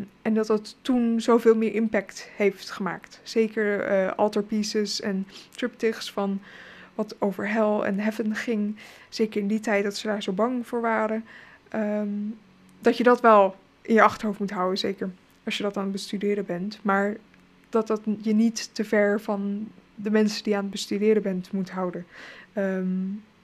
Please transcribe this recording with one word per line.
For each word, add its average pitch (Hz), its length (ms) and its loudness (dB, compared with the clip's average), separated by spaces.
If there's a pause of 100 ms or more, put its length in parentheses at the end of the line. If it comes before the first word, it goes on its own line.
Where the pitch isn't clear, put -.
(220)
en 220 120 0
dat 220 140 2
dat 214 340 0
toen 233 400 2
zoveel 233 340 6
meer 220 180 0
impact 214 640 -2
heeft 196 360 0
gemaakt. - 520 -10
Zeker, 214 600 0
eh, 190 320 2
altarpieces 208 840 0
en 190 260 -4 (220)
triptychs - 600 -6
van 196 300 -2 (540)
wat 214 240 -6
over 202 300 -2
hel 214 360 2
en 196 140 -2
heaven 214 360 -2
ging. 208 400 -4 (340)
Zeker 220 320 -2
in 202 60 -2
die 214 120 0
tijd 208 240 0
dat 202 120 -4
ze - 120 -8
daar 208 160 -4
zo 208 80 -4
bang 233 360 -2
voor 240 140 -4
waren. 220 440 0 (440)
Ehm, 208 380 -2 (720)
dat 240 180 2
je 240 60 0
dat 247 180 6
wel 202 340 6 (260)
in - 120 -2
je 220 80 6
achterhoofd 208 380 2
moet 202 120 -4
houden, 185 260 -2
zeker 196 320 -4 (340)
als 214 140 -6
je 202 60 -4
dat 202 140 -4
aan 202 60 -2
het 196 80 -4
bestuderen 202 540 -2
bent. 180 360 -6
Maar 202 340 2 (540)
dat 220 180 2
dat 220 140 0 (200)
je 214 120 2
niet 226 400 2
te 220 100 -4
ver 202 380 4
van 202 460 -4 (280)
de 208 160 -4
mensen 214 320 2
die 208 120 0
aan 202 60 0
het 196 100 -6
bestuderen 208 500 2
bent 185 300 -4
moet 190 200 -4
houden. 180 340 -6 (480)
Ehm, 185 540 -2 (360)